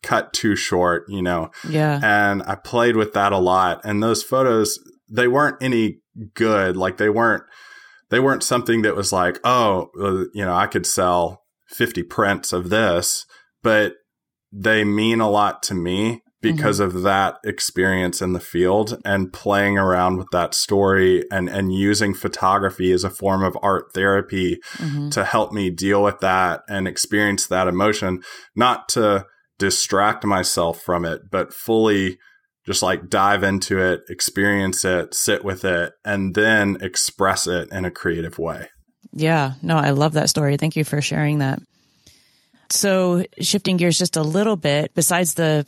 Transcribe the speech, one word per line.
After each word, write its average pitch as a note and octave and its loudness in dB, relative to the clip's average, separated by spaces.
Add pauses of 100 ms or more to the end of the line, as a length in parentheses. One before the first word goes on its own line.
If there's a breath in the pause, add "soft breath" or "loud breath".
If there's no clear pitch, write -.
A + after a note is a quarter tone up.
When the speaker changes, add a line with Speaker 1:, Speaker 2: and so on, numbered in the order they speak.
Speaker 1:
cut - -2
too G#2 -2
short, F2 0
you G2 -6
know? E2+ -2 (180 loud breath)
Speaker 2:
Yeah. D3+ 0
Speaker 1:
And G#2 2
I G2 -6
played A#2+ 0
with G#2+ 0
that G2+ 2
a F#2+ 2
lot. F2+ 2
And G#2 -2
those A2+ 0
photos, B2 0 (320)
they F3 2
weren't C#3+ 2
any A#2 0 (340)
good. G2 2
Like, F#2 -2
they G#2+ 2
weren't, A2+ 2 (680 loud breath)
they A#2 2
weren't C3+ 2
something A#2 0
that G#2 2
was G2 -2
like, F2+ 0
"Oh, A2+ 2 (120)
uh, F#2+ 0 (100)
you G2+ -4
know, F2+ -2
I G2+ 2
could F2 -4
sell F2 0 (260)
fifty - -4
prints G2 -2
of F2+ -4
this," F#2+ 0 (380 soft breath)
but G#2+ 2 (560)
they G#2+ 2
mean G#2+ 2
a A2 2
lot G2+ 0
to - -6
me F#2+ -2 (200)
because A2 0
Speaker 2:
Mm-hmm. F#2 0
Speaker 1:
of F2+ -4
that G2 2
experience F#2 -2
in F#2 -2
the F2 -4
field G2+ 0
and G2 -2
playing G2+ 2
around F#2 2
with F#2 -8
that F2 -2
story F#2+ 2
and, F#2 -2
and F#2+ -2
using G2+ 0
photography F#2+ 0
as F2+ 2
a F#2+ -2
form F#2+ 0
of F#2 -2
art F#2+ 0 (100)
therapy G2 0 (180 loud breath)
Speaker 2:
Mm-hmm. D3 -6
Speaker 1:
to D3 -2
help A2 0
me G2 -2
deal G2 2
with G2+ 0
that F#2 0
and G2 -4
experience G2+ 0
that F#2 0
emotion, F#2 0 (340 loud breath)
not A#2+ 0
to G#2 0 (320 soft breath)
distract G2+ 0
myself F2+ 0
from F2 -2
it, D#2+ -6 (100)
but F#2 -4
fully G#2+ 0 (480 soft breath)
just, F#2 -2
like, F2+ -2
dive G2 2
into G2 0
it, F#2 0
experience G2 -2
it, F#2 -2
sit - -2
with F#2+ -6
it, F2 -2 (100)
and G2 -4
then G#2 2
express F#2+ -2
it F2 -4
in F#2 -6
a F2+ -4
creative E2 -4
way. E2 -8 (460)
Speaker 2:
Yeah, D3+ 0
no, E3 0
I C#3+ 2
love D3 2
that C#3+ 0
story. C#3+ 0
Thank D#3 -2
you D#3 0
for D3 -2
sharing D3 -2
that. C3+ -2 (1120 soft breath)
So F#3 2 (160)
shifting F#3 0
gears E3+ 2
just F3 -2
a D#3 0
little G3+ 2
bit, D3+ 0
besides F3 0
the, D#3 2